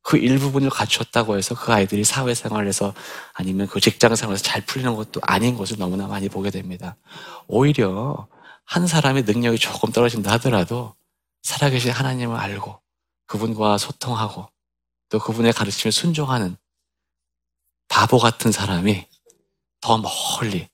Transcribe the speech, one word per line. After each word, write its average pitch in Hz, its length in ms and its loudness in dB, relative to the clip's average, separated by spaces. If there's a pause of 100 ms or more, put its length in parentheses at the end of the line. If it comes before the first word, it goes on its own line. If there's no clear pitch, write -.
그 - 160 4
일부분을 135 520 4
갖췄다고 107 680 0
해서 98 180 -2
그 117 180 0
아이들이 104 300 2
사회생활에서 107 920 -2 (400)
아니면 95 340 -2
그 101 140 -4
직장생활에서 110 600 2
잘 - 180 -2
풀리는 127 340 -4
것도 107 280 -8
아닌 120 340 2
것을 104 200 -6
너무나 95 300 -2
많이 98 220 -4
보게 98 220 -4
됩니다. 92 440 -10 (520)
오히려 110 800 2 (380)
한 175 220 0
사람의 139 360 2
능력이 117 340 2
조금 - 340 -2
떨어진다 113 420 2
하더라도 113 600 0 (480)
살아계신 127 480 0
하나님을 123 460 -2
알고 101 420 -8 (480)
그분과 107 500 0
소통하고 110 720 -6 (600)
또 110 100 0
그분의 113 340 2
가르침에 104 380 -2
순종하는 131 640 0 (1300)
바보 - 320 4
같은 113 320 2
사람이 95 540 0 (760)
더 113 160 4
멀리 104 760 -4